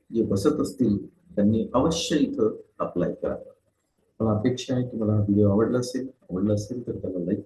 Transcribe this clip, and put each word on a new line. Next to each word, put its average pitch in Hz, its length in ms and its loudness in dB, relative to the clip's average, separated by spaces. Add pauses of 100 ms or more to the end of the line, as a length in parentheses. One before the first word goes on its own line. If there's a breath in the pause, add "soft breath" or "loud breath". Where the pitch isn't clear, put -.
(140)
जे 113 100 2
बसत - 380 2
असतील, 104 460 0 (280)
त्यांनी 110 380 2
अवश्य 160 440 0
इथं 120 380 0 (240)
अप्लाय 87 340 -2
करावं. - 380 -8 (680)
मला 107 180 2
अपेक्षा 127 380 -2
आहे 123 120 -2
की 110 100 -10
मला 107 160 0
हा 104 60 4
व्हिडिओ 101 300 4
आवडला 113 300 2
असेल, - 280 -4 (240)
आवडला 101 220 0
असेल 117 340 -6
तर 117 40 -6
त्याला 95 280 -6
लाईक 95 260 -2